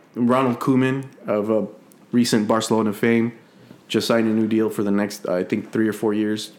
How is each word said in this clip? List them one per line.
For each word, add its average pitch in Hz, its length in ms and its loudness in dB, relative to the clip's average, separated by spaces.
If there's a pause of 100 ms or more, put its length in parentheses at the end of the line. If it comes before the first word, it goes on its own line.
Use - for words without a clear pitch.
(140)
Ronald 123 460 0
Koeman 131 440 0 (220)
of, 104 240 0
uh, 110 120 2 (500)
recent 120 360 2
Barcelona 110 440 0
fame 117 400 0 (560)
just 110 180 0
signed 113 220 2
a 110 40 2
new 110 140 2
deal 110 240 0
for 107 120 -4
the 101 80 -2
next, 101 380 -2
I 90 160 0
think, 104 280 -4
three 110 160 0
or 104 40 0
four 107 220 -2
years, 107 440 -4